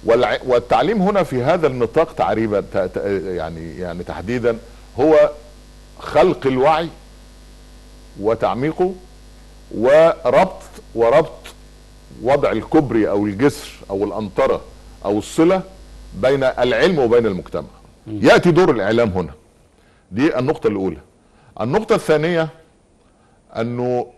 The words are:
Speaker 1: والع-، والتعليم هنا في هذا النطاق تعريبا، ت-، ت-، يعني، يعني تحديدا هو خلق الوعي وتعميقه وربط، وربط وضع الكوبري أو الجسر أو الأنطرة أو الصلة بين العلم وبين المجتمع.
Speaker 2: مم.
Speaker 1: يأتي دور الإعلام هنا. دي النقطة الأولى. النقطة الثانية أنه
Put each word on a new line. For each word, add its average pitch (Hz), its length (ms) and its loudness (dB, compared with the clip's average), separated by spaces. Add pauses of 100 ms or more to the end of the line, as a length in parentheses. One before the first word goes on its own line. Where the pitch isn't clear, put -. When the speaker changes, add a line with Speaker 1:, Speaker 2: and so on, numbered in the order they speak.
Speaker 1:
والع-، 117 400 2
والتعليم 127 560 0
هنا 196 200 0
في 127 200 -4
هذا 156 240 0
النطاق 127 460 -2
تعريبا، 104 480 -2
ت-، - 180 -8
ت-، 95 480 -4
يعني، 82 520 -8
يعني 87 260 -10
تحديدا 113 540 -4 (420)
هو 151 300 6 (680)
خلق 160 460 0
الوعي 151 420 0 (1300)
وتعميقه 113 720 -2 (840)
وربط، 151 880 4 (320)
وربط 120 380 2 (920)
وضع 131 300 0
الكوبري 113 560 0
أو 104 180 0
الجسر 120 440 -2 (200)
أو 98 140 -2
الأنطرة 101 560 -2 (440)
أو 104 140 -2
الصلة 175 440 0 (520)
بين 131 300 0
العلم 127 540 0
وبين 120 280 4
المجتمع. 90 420 -6 (380)
Speaker 2:
مم. 107 160 -10
Speaker 1:
يأتي 175 280 4
دور 170 200 4
الإعلام 113 380 0
هنا. 92 240 -6 (800)
دي 127 260 0
النقطة 135 300 -2
الأولى. 95 300 -4 (600)
النقطة 208 340 0
الثانية 160 540 0 (1080)
أنه 120 500 -4 (120)